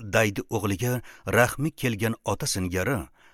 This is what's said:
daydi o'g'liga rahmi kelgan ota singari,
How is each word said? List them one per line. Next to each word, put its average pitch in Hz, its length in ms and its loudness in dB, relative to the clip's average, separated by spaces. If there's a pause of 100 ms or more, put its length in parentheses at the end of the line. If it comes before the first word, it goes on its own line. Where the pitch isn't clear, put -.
daydi 107 420 2
o'g'liga 107 500 -2 (300)
rahmi 120 480 2
kelgan 113 500 -2
ota 110 260 -2
singari, 92 520 0 (340)